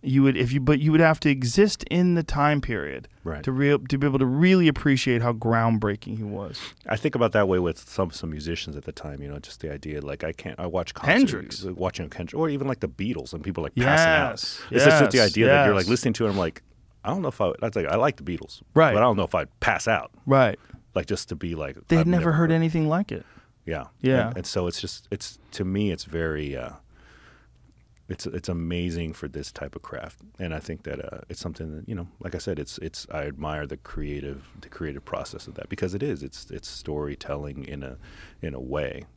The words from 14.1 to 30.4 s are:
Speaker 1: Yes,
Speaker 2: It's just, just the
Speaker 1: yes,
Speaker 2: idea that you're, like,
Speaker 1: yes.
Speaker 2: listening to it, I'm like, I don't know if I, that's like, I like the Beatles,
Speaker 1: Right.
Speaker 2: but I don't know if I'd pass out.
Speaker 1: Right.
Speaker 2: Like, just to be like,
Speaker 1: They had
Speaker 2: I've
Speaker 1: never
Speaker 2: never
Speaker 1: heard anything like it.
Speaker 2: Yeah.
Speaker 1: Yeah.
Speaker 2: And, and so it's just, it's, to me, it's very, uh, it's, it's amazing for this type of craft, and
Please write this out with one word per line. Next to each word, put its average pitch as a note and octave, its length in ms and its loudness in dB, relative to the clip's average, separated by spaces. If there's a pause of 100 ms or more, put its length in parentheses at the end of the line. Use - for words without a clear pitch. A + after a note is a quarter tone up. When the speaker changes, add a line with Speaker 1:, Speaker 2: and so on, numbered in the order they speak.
Speaker 1:
Yes, - 380 -10
Speaker 2:
It's A#2+ 160 4
just, D#3 140 8
just B2+ 120 6
the C3 60 4
Speaker 1:
yes, G#2+ 140 6
Speaker 2:
idea A2 160 4
that C#3+ 180 8
you're, G#2 80 6
like, F#2+ 120 4
Speaker 1:
yes. F#2+ 40 -2
Speaker 2:
listening A#2+ 260 2
to A2+ 120 0
it, - 20 2
I'm G2 80 0
like, E2+ 240 0 (420)
I - 60 -4
don't F#3 140 -2
know C#3 60 -2
if - 120 -4
I, F#2 180 2
that's A2 160 -4
like, F2 120 0
I D#2+ 80 0
like C3 220 2
the - 60 -16
Beatles, - 380 -8 (140)
Speaker 1:
Right. D3+ 180 6
Speaker 2:
but G2+ 80 4
I A#2+ 40 8
don't A#2 120 4
know G2 60 2
if - 100 -2
I'd - 260 -2
pass - 280 0
out. F#2+ 240 0 (160)
Speaker 1:
Right. C3+ 320 4 (340)
Speaker 2:
Like, F2+ 140 -2
just - 220 -4
to - 60 -6
be E2 200 -6
like, D2+ 220 -8 (100)
Speaker 1:
They E3 80 4
had D#3+ 60 6
Speaker 2:
I've D#3+ 60 4
Speaker 1:
never F3 180 2
Speaker 2:
never E3 80 2
Speaker 1:
heard D#3+ 180 4
anything E3 380 2
like F3 220 0
it. E2+ 140 -10 (400)
Speaker 2:
Yeah. D#2 200 -6 (160)
Speaker 1:
Yeah. C3 280 2
Speaker 2:
And, A#2+ 80 -8
and F2+ 100 -8
so F2+ 200 0
it's E2+ 140 -6
just, - 280 -12
it's, - 300 -10 (120)
to - 140 -4
me, G2 260 0
it's D#2+ 120 -6
very, D2+ 520 -4
uh, B1 160 -10 (1400)
it's, - 200 -8
it's F2+ 220 -8
amazing E2+ 640 -4
for - 140 -12
this C#2+ 240 -12
type C#2+ 240 -14
of - 60 -14
craft, - 380 -16 (180)
and F2 160 -8